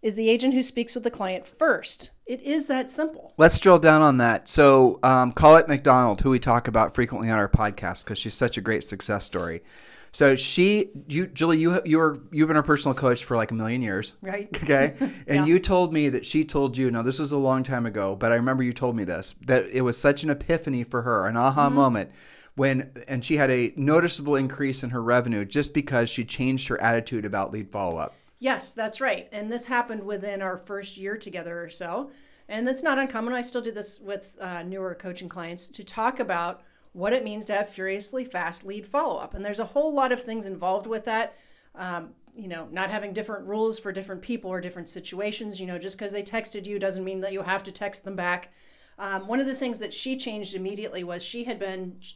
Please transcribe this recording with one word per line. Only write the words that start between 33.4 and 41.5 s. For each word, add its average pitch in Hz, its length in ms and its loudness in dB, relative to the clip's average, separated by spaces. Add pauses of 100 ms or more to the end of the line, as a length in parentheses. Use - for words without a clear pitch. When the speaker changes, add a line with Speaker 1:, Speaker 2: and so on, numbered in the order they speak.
Speaker 1:
still 240 200 -8
do 226 100 -8
this 208 280 -12
with, 196 400 -12
uh, 180 240 -10
newer 185 320 -8
coaching 180 320 -12
clients 175 400 -12
to - 160 -18
talk 240 360 -4
about 180 420 -4 (320)
what 196 200 -2
it 254 100 0
means 208 240 -10
to 214 60 -4
have 202 160 -2
furiously 202 540 -8
fast 175 420 -8
lead 202 220 -12
follow-up. 277 460 -4
And 196 100 -10
there's 202 160 -8
a 220 60 -4
whole 302 280 -2
lot 262 180 0
of 247 120 -4
things 220 220 -10
involved 190 420 -4
with 220 180 -6
that. 226 300 -4 (400)